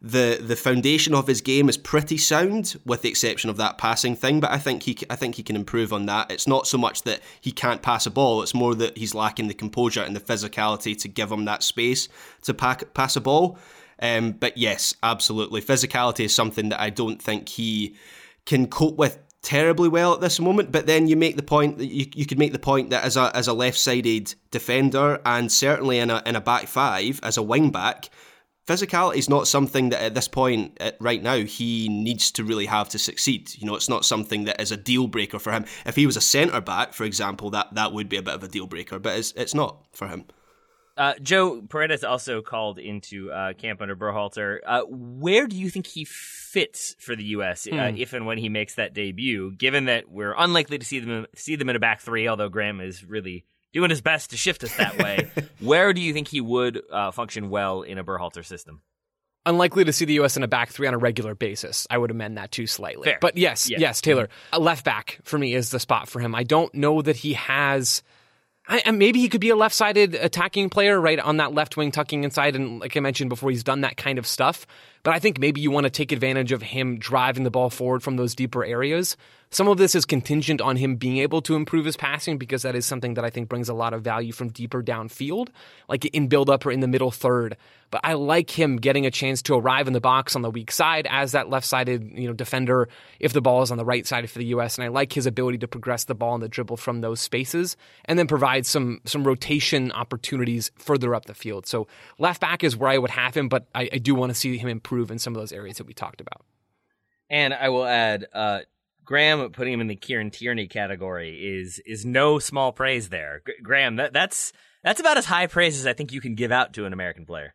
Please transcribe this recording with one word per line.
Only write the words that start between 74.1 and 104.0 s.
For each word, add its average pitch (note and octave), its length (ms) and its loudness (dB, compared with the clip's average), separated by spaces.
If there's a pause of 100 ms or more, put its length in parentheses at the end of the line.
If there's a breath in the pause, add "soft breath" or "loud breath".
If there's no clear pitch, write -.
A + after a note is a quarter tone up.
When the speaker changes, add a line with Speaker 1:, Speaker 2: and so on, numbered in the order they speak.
Speaker 3:
of A#2 80 -6
stuff. - 400 0 (360 loud breath)
But D#3+ 120 4
I E3 40 0
think D#3 220 2
maybe C#3+ 200 2
you D3 120 2
wanna C#3+ 180 2
take C#3+ 220 -2
advantage C3 400 0
of A#2 100 -2
him B2+ 360 -2
driving B2+ 440 0
the B2 80 2
ball B2+ 200 2
forward B2+ 340 -2
from C3 120 -2
those B2 200 0
deeper B2 280 -2
areas. C#3+ 520 -2 (340 soft breath)
Some G3 180 4
of G3+ 80 6
this F#3 180 6
is E3 120 4
contingent D3 560 0
on B2+ 140 2
him C3 200 0
being B2+ 220 0
able D3+ 240 0
to D#3+ 140 2
improve D3+ 280 0
his D3+ 120 -2
passing, D3 420 -2
because B2+ 240 -4
that B2+ 140 -2
is A#2+ 100 -2
something A#2+ 280 -4
that A#2 100 -2
I A#2 40 -2
think A#2 220 -6
brings A#2+ 180 -4
a A#2+ 60 -4
lot A#2 180 -2
of A2+ 100 -6
value A2+ 300 -4
from B2 160 -6
deeper A#2+ 340 -6
downfield, C3+ 640 -6 (420 loud breath)
like B2+ 160 -2
in D3 220 0
build-up C#3 360 4
or C#3+ 60 0
in C3 100 0
the C3 80 2
middle B2+ 220 2
third. A#2+ 460 0 (340 soft breath)
But - 120 -2
I D#3+ 120 0
like D3 340 2 (100)
him D3 180 4
getting C3+ 280 2
a C3 60 2
chance C3+ 320 -2
to D3 120 2
arrive C3 340 2
in B2+ 40 0
the A#2+ 80 2
box C3 340 4
on C3+ 60 -2
the A#2 100 -2
weak A2+ 220 -8
side D#3+ 380 2
as C3+ 220 0
that B2+ 180 0
left-sided, B2+ 640 -2
you B2 140 -6
know, A#2+ 40 -6
defender B2+ 560 0 (320 loud breath)
if A#2+ 140 0
the C#3+ 80 2
ball B2+ 180 6
is B2 100 2
on A#2+ 60 -2
the A#2 80 -4
right B2 220 0
side A#2+ 240 -2
for - 80 -14
the A#2 80 -4
U A#2+ 160 0
S. A#2 160 -4
And B2 80 -4
I - 20 -4
like C3+ 240 0
his C3+ 140 0
ability B2 320 0
to A#2 100 -6
progress A#2+ 360 -4
the B2+ 100 -4
ball A#2 180 -2
and A#2 100 -2
the A2 60 -8
dribble A#2 300 -6
from A#2+ 240 -4
those A2+ 180 -4
spaces E3+ 560 -2 (300 loud breath)
and E3+ 120 2
then E3+ 80 4
provide C3 380 2
some, B2 400 -2
some C#3+ 200 -2
rotation C3+ 680 2
opportunities A#2+ 840 -4
further B2 360 2
up G#2+ 120 -4
the G#2 80 -16
field. G2+ 320 -8
So A2 200 -2 (320 loud breath)
left E3+ 220 0
back E3+ 240 0
is C3+ 100 4
where B2+ 140 2
I C3+ 80 6
would B2+ 140 2
have B2+ 240 0
him, C#3 160 0
but B2+ 240 0
I, B2 180 -2
I C3+ 60 -2
do C3 160 4